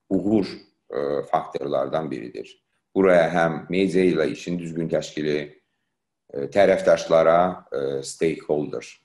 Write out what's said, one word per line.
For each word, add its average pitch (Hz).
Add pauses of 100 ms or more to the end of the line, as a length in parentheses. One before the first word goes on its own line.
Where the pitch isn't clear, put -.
uğur, 95 (400)
e, 71
faktorlardan 71
biridir. 60 (380)
Buraya 90
həm 82
media 92
ilə 80
işin 87
düzgün 82
təşkili, 76 (960)
e, 69
tərəfdaşlara, 85 (260)
e, 69
stakeholder 76 (200)